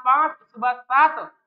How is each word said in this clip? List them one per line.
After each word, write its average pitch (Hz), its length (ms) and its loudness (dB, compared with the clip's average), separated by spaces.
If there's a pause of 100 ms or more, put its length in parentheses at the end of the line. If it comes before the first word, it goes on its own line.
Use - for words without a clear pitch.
पाँच, 285 320 0
उसके - 280 -20
बाद 247 220 -4
सात। 285 500 0 (140)